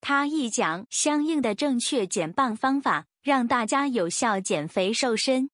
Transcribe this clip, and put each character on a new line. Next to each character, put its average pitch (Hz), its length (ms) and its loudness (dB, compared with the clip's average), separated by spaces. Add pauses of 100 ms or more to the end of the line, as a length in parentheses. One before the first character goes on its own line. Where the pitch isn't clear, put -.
他 285 240 0
一 285 240 -2
讲 185 400 -2
相 294 340 0
应 311 160 0
的 233 140 0
正 269 260 0
确 240 280 0
减 170 260 -2
磅 254 220 0
方 269 260 0
法， 165 240 0 (160)
让 262 260 2
大 233 200 0
家 277 200 0
有 220 220 0
效 208 300 0
减 165 280 -2
肥 185 240 0
瘦 233 240 0
身。 262 380 0